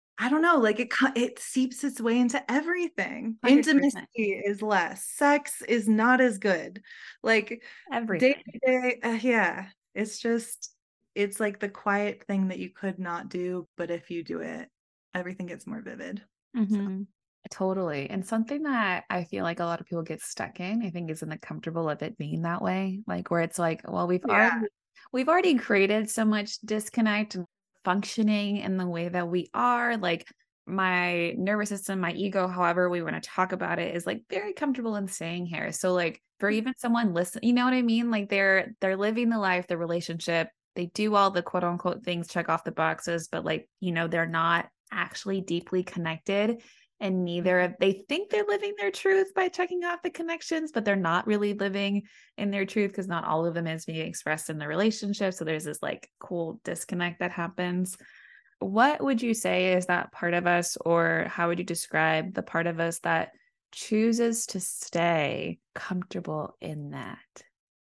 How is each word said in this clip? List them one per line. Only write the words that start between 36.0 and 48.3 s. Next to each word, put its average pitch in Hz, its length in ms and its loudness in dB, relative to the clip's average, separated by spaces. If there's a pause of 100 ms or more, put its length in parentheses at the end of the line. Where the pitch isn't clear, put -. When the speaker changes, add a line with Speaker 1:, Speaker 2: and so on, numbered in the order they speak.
Speaker 2:
for 202 100 2
Speaker 1:
Mm-hmm. 214 80 2
Speaker 2:
even 240 200 -2
someone 233 360 2
listen, 175 300 -2
you 233 80 4
know 247 140 4
what 254 80 4
I 254 80 4
mean? 233 280 2
Like, 208 200 0
they're, 196 500 2
they're 190 160 2
living 220 340 2
the 226 80 2
life, 185 300 0
the 175 100 -2
relationship, 170 720 -2 (280)
they 175 100 -4
do 208 300 0
all 196 140 8
the 180 140 0
quote 180 220 -2
unquote 175 400 -2
things, 170 240 -4
check 170 180 -4
off 165 160 0
the 170 80 -6
boxes, 165 560 -2
but, 165 160 -4
like, 160 240 -2 (140)
you 180 100 -2
know, 170 160 0
they're 165 180 0
not 165 440 2 (200)
actually 196 520 -4
deeply 185 420 -2
connected, 196 800 -2 (380)
and 190 260 0
neither 175 320 2
Speaker 1:
Mm-hmm. 180 160 4
Speaker 2:
of, - 60 -6
they 196 280 2
think 381 220 -4
they're 415 180 0